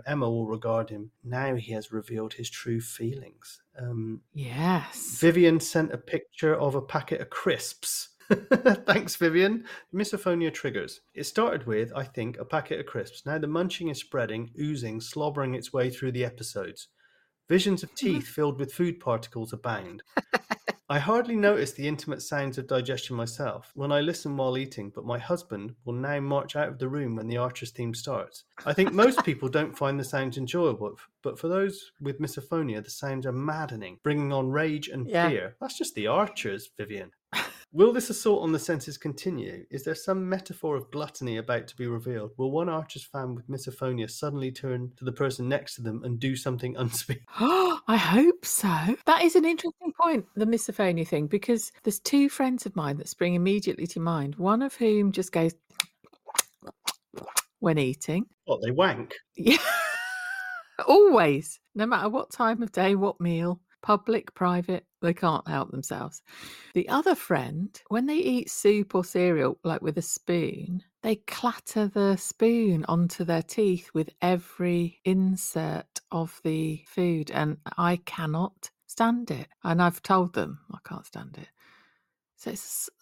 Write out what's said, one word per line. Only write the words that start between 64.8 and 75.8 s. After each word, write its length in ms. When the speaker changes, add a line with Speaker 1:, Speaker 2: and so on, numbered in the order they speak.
Speaker 2:
they 140
can't 340
help 220
themselves. 500
The 160
other 240
friend, 720
when 160
they 120
eat 340
soup 440
or 100
cereal, 600
like, 160
with 160
a 60
spoon, 800
they 140
clatter 720
the 280
spoon 720
onto 360
their 180
teeth 520
with 160
every 840
insert 920